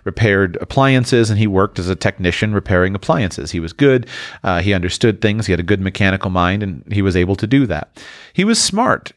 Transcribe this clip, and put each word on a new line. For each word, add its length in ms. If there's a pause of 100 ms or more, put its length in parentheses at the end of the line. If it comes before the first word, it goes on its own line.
repaired 560
appliances, 680
and 80
he 100
worked 300
as 120
a 80
technician 560
repairing 420
appliances. 560
He 80
was 140
good. 340 (380)
Uh, 160
he 120
understood 460
things. 260
He 60
had 80
a 40
good 180
mechanical 480
mind, 340
and 260
he 120
was 160
able 180
to 120
do 200
that. 340 (300)
He 140
was 160
smart. 560